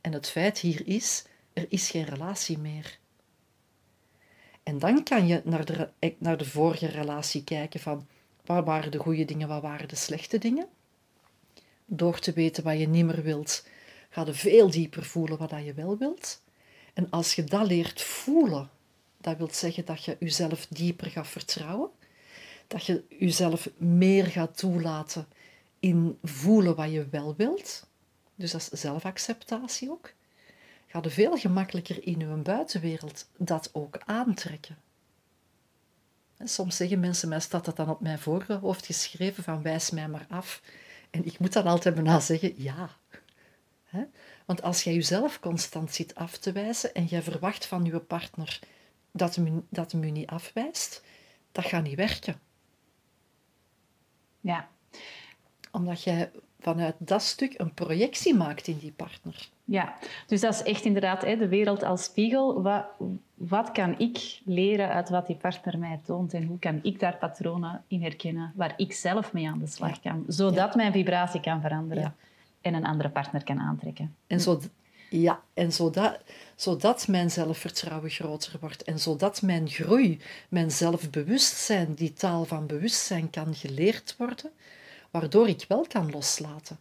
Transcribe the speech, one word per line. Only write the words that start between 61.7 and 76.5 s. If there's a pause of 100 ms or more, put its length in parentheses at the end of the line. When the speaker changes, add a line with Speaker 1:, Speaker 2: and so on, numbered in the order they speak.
Speaker 2:
als
spiegel.
Wat, (500)
wat
kan
ik
leren
uit
wat
die
partner
mij
toont
en
hoe
kan
ik
daar
patronen
in
herkennen
waar
ik
zelf
mee
aan
de
slag
Speaker 1:
Ja.
Speaker 2:
kan,
zodat
Speaker 1:
Ja.
Speaker 2:
mijn
vibratie
kan
veranderen
Speaker 1:
Ja. (460)
Speaker 2:
en
een
andere
partner
kan
aantrekken. (120)
Speaker 1:
En
Speaker 2:
Hm.
Speaker 1:
zo, (500)
ja, (120)
en
zodat, (380)